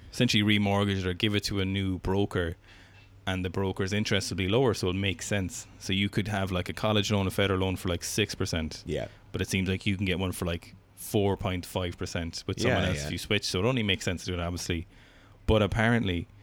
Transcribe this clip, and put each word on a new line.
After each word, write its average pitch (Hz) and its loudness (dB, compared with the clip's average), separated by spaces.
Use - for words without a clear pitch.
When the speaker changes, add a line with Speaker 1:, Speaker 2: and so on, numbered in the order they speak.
Speaker 1:
essentially 117 4
remortgage 101 4
it 90 -2
or 90 2
give 104 0
it 101 2
to 98 -2
a 95 0
new 95 -2
broker, 92 0
and 92 0
the 92 -4
broker's 95 -2
interest 104 0
will 90 -4
be 92 0
lower, 113 4
so - 0
it 90 0
makes 98 -2
sense. 98 -2
So - -4
you 98 4
could 101 -2
have, 98 0
like, 90 0
a 87 -4
college 107 2
loan, 98 4
a 92 0
federal 98 2
loan 95 2
for, - -4
like, 85 -2
six - -2
percent. 82 -4
Speaker 2:
Yeah. 73 -4
Speaker 1:
But 92 -2
it 92 -2
seems 95 0
like 95 -2
you 98 0
can 98 -2
get 90 0
one 92 0
for, - -8
like, 85 -4
four 98 2
point 90 -4
five 90 -4
percent 85 -6
with - -4
someone 117 2
Speaker 2:
Yeah, 92 2
Speaker 1:
else 78 0
Speaker 2:
yeah. 71 -6
Speaker 1:
if 76 -6
you - -4
switch. - -2
So - -2
it 92 2
only 127 0
makes 98 0
sense 87 -4
to 92 -6
do 90 -2
it, 87 -2
obviously. 85 -4
But 107 6
apparently, 110 2